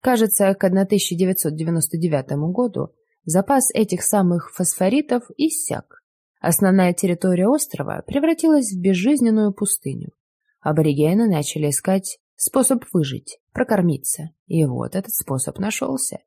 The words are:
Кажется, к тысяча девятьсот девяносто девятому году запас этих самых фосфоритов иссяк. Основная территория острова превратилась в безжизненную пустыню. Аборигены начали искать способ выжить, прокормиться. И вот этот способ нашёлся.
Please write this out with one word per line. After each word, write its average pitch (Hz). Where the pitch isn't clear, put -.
Кажется, 214
к 190
тысяча 190
девятьсот 180
девяносто 165
девятому 151
году 214
запас 254
этих 196
самых 175
фосфоритов 233
иссяк. -
Основная 185
территория 180
острова -
превратилась 302
в 185
безжизненную 214
пустыню. -
Аборигены 156
начали 151
искать 190
способ -
выжить, 139
прокормиться. 170
И 165
вот 123
этот -
способ -
нашёлся. 254